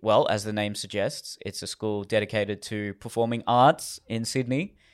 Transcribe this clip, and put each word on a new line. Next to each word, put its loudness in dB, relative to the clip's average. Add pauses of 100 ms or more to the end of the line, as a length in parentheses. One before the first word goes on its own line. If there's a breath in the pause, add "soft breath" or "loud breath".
well, 6
as 0
the -2
name -2
suggests, -4
it's -8
a -8
school -4
dedicated 0
to -6
performing -2
arts 4
in -4
Sydney. -2 (160)